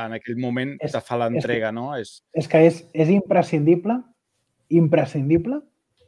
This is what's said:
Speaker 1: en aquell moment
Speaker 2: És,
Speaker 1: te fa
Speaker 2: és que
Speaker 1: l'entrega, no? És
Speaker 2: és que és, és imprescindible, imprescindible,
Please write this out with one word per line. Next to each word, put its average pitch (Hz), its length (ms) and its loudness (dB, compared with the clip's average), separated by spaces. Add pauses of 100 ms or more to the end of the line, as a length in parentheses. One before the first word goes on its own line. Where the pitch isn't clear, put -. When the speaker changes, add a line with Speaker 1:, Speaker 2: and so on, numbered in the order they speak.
Speaker 1:
en 110 80 -8
aquell 120 240 -8
moment 127 420 -4
Speaker 2:
És, - 120 -8
Speaker 1:
te 117 80 -4
fa - 40 -16
Speaker 2:
és - 40 -20
que 120 100 -2
Speaker 1:
l'entrega, 117 540 -2
no? 127 220 -8
És - 280 -12 (100)
Speaker 2:
és 156 160 -4
que 160 180 6
és, 165 280 0
és 156 160 2
imprescindible, 180 880 2 (680)
imprescindible, 165 920 2 (460)